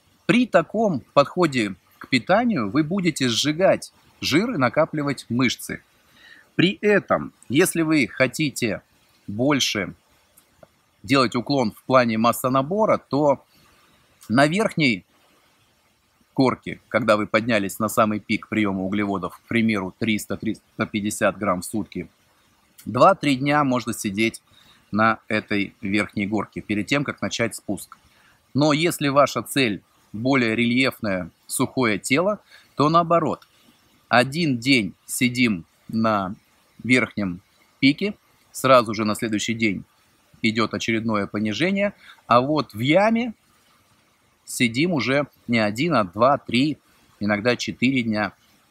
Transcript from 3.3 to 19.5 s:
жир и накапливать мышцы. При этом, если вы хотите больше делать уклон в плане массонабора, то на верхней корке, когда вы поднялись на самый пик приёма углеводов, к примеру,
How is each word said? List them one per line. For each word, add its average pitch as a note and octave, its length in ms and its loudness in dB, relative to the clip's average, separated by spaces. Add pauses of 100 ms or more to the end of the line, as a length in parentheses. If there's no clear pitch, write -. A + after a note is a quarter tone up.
жир D#3+ 300 0
и G#3+ 60 -4
накапливать C#3+ 680 -2
мышцы. - 540 -2 (720)
При F3+ 260 2
этом, E3+ 520 0 (160)
если E3 320 0
вы G#2 260 2
хотите B2+ 760 -2 (420)
больше A2 680 -2 (1080)
делать B2 340 2
уклон B2 360 0
в - 120 -16
плане A#2+ 360 4
массонабора, C3+ 800 0
то C#3 440 0 (840)
на C3 160 4
верхней D#3 580 0 (1300)
корке, - 540 -2
когда A2 300 2
вы G#2 100 -2
поднялись A2 520 -2
на A2 100 -2
самый G#2+ 320 0
пик - 260 -4
приёма G2 360 -2
углеводов, G2 540 -4
к - 120 -20
примеру, G#2+ 500 0